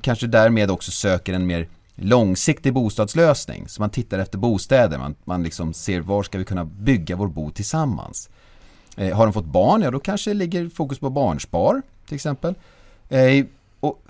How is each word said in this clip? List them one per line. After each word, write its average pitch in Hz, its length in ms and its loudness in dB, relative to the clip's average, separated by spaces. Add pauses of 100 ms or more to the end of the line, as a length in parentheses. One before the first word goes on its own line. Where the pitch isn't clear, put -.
kanske 120 260 0
därmed 110 440 6
också - 200 -4
söker 92 420 0
en 92 140 0
mer 85 200 -2 (340)
långsiktig 117 720 2
bostadslösning. 120 960 0
Så - 140 -8
man 104 80 0
tittar 101 300 -4
efter 95 180 -4
bostäder, 110 600 2
man, 69 260 -6
man 87 200 -2
liksom 82 300 -6
ser 92 280 -4
var 98 220 -2
ska 98 140 -8
vi 92 80 -4
kunna 90 200 -4
bygga 98 500 0
vår 101 120 -2
bo 76 240 -8
tillsammans. 104 760 -6 (680)
Eh, 95 200 -4
har 113 80 6
de 104 80 2
fått 95 120 -4
barn, 104 360 2
ja 135 100 -2
då 139 80 -4
kanske 208 340 -6
ligger 175 360 -4
fokus 139 300 -8
på 139 100 -4
barnspar 123 720 0 (260)
till 143 80 -10
exempel. 156 400 -4 (540)
Eh, 131 360 6 (340)
och - 300 -4